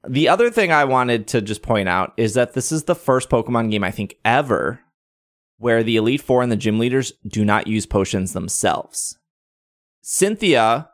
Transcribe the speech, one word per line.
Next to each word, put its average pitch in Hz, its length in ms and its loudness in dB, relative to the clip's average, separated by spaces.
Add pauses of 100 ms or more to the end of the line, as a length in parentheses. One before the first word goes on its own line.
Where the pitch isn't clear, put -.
the 131 200 2
other 233 220 4
thing 214 220 0
I 147 120 4
wanted 123 440 0
to 117 140 0
just 104 180 -8
point 101 300 -2
out 92 260 -2
is 110 180 0
that 123 200 0
this - 180 -4
is 160 120 -4
the 175 100 0
first 127 340 0
Pokemon 117 440 0
game, 104 120 -2
I 90 60 -2
think, 101 240 -8 (100)
ever 117 560 0 (800)
where 113 240 2
the 113 140 0
Elite 117 260 2
Four 123 200 2
and 123 80 -2
the 113 60 0
gym 110 220 0
leaders 123 340 -2 (140)
do 107 180 -2
not 104 220 0
use 107 200 -2
potions 95 480 -2
themselves. - 840 -4 (840)
Cynthia 151 920 0